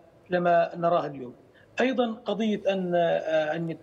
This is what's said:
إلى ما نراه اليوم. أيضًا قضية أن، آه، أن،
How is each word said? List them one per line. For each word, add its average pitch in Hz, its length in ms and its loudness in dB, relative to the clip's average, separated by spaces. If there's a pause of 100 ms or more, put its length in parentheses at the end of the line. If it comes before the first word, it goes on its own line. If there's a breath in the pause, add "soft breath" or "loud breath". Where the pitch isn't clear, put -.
(300)
إلى 180 100 0
ما 170 360 4
نراه 170 300 2
اليوم. 131 280 -10 (460 soft breath)
أيضًا 240 320 2
قضية 202 600 -2
أن، 185 220 -2
آه، 160 600 2
أن، 165 260 -4